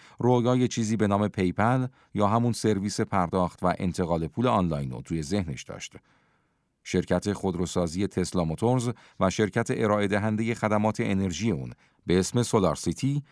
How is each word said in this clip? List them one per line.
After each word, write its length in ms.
رویای 480
چیزی 300
به 100
نام 200
پیپل 600
یا 140
همون 260
سرویس 480
پرداخت 640
و 140
انتقال 500
پول 200
آنلاین 440
رو 100
توی 220
ذهنش 400
داشت. 300
شرکت 500
خودروسازی 760
تسلا 360
موتورز 480
و 100
شرکت 400
ارائه 380
دهندهٔ 460
خدمات 460
انرژی 520
اون 220
به 140
اسم 240
سولار 320
سیتی 560